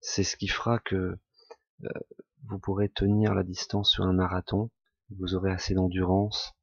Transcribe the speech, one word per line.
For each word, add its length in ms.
C'est 220
ce 120
qui 120
fera 320
que, 380
euh, 60
vous 140
pourrez 300
tenir 440
la 100
distance 480
sur 140
un 80
marathon, 560
vous 180
aurez 160
assez 220
d'endurance 880